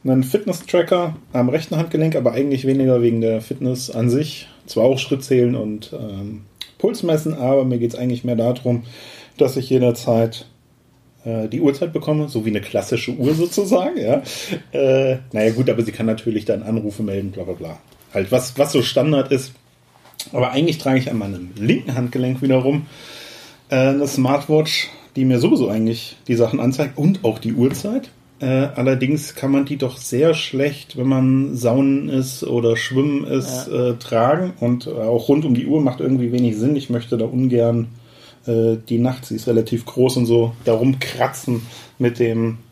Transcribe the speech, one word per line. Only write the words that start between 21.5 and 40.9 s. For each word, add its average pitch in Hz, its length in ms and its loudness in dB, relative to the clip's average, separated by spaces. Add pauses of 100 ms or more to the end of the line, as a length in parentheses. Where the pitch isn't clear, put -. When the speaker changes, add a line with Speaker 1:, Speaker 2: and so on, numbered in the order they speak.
Speaker 1:
linken 117 380 0
Handgelenk 127 480 -2
wiederum, 135 440 2 (840)
äh, 135 60 0
eine 135 300 2
Smartwatch, 143 840 0 (260)
die 131 80 2
mir 127 140 4
sowieso 143 300 4
eigentlich 110 480 -2 (120)
die 123 60 2
Sachen 117 260 2
anzeigt 131 380 0
und 185 260 2
auch 110 140 2
die 113 160 -4
Uhrzeit. 135 560 0 (300)
Äh, 135 60 -4 (280)
allerdings 131 640 0
kann 139 160 -2
man 139 120 2
die 139 120 -6
doch 131 200 -4
sehr 156 380 2
schlecht, 143 640 -4
wenn 127 80 0
man 135 500 2
Saunen 139 520 2
ist 131 340 -4
oder 117 340 2
Schwimmen 139 480 0
ist, 127 440 -4
Speaker 2:
Ja. 123 220 0
Speaker 1:
äh, 120 60 -2
tragen. 147 640 0
Und, 123 260 0
äh, 117 40 -8
auch 117 380 0
rund 147 160 4
um 131 100 2
die 113 120 0
Uhr 151 140 2
macht 135 200 0
irgendwie 127 320 0
wenig 123 240 0
Sinn. 131 180 0
Ich 135 160 -6
möchte 120 260 -2
da 113 100 0
ungern, 117 600 2 (580)
äh, 113 300 2 (120)
die 120 100 0
Nacht, 127 280 0
sie 113 100 -6
ist 110 100 -8
relativ 113 400 0
groß 127 320 2
und 120 80 2
so, 117 260 4 (120)
darum 123 340 2